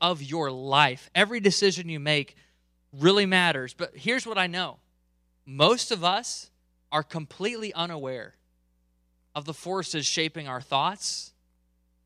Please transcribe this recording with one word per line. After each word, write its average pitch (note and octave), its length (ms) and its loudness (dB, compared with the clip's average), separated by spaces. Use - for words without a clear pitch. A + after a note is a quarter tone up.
of E3+ 220 0
your C#3+ 280 -4
life? C3+ 640 2
Every G#3 260 2
decision F#3 480 2
you D#3+ 100 -6
make D3 380 0
really F#3+ 340 6
matters. E3+ 480 2
But - 220 -8
here's A3+ 280 -2
what A3 140 -4
I F#3 80 2
know. F3 320 -8
Most D#3 460 4
of F3+ 140 -2
us G3 460 -2
are D3+ 100 0
completely G3+ 720 -8
unaware C#3+ 600 -8
of D3 120 -8
the D#3 80 -8
forces E3+ 520 -4
shaping D#3+ 400 -2
our C3 140 -8
thoughts, - 720 -2